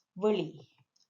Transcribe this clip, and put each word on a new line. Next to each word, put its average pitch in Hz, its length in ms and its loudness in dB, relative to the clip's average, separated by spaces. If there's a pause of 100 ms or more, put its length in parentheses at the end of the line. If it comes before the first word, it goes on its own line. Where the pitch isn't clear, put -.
(120)
விழி, 175 560 0 (420)